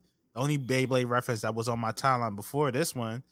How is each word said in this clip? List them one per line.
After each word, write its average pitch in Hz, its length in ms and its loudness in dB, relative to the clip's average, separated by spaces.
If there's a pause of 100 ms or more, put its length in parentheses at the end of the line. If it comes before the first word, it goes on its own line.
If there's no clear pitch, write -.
(340)
The 113 60 -6
only 147 180 2
Beyblade 127 500 2
reference 120 340 0
that 113 120 0
was 113 160 -2
on 117 100 0
my 113 120 -2
timeline 120 440 0
before 139 360 -2
this 123 240 0
one 117 260 -6 (100)